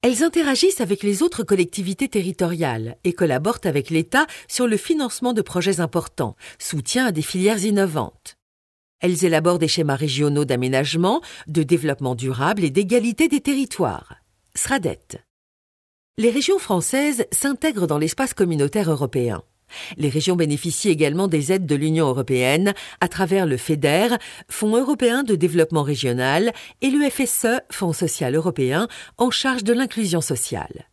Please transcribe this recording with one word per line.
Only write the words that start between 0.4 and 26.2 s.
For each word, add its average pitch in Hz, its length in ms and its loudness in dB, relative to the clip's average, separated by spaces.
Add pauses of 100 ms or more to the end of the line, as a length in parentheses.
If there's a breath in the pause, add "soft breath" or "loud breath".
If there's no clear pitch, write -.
avec 202 240 -2
les 202 180 2
autres 339 220 0
collectivités 185 640 0
territoriales 165 960 -2
et 180 80 2
collaborent 165 500 0
avec 143 260 0
l'État 165 380 2 (220 loud breath)
sur - 180 0
le 220 100 2
financement 254 560 -2
de 214 100 0
projets 180 360 -2
importants, 160 560 -2 (240 loud breath)
soutien 202 480 -2
à 220 60 0
des 156 100 -2
filières 190 420 0
innovantes. 190 680 -2 (640)
Elles 180 260 0
élaborent 170 360 4
des 160 80 2
schémas 147 260 2
régionaux 143 500 0
d'aménagement, 139 760 0 (260 loud breath)
de 156 160 0
développement 139 540 0
durable 135 480 -2
et 151 60 2
d'égalité 214 580 2
des 285 120 2
territoires. 233 760 -2 (400)
sraddet. 180 420 -2 (1200)
Les 226 120 4
régions 294 280 2
françaises 262 720 0
s'intègrent 277 560 0
dans 151 120 0
l'espace 160 360 -2
communautaire 165 560 0
européen. 123 540 -2 (520 loud breath)
Les 147 120 0
régions 156 280 0
bénéficient 160 540 0
également 156 380 2
des 156 240 0
aides 190 140 0
de 147 80 2
l'Union 156 340 2
européenne 135 680 2 (260 loud breath)
à 180 80 0
travers 185 380 0
le 139 100 0
feder, 151 520 2 (400 loud breath)
Fonds 214 280 0
européen 254 460 2
de 226 120 0
développement 160 480 2
régional, 139 720 0 (280 loud breath)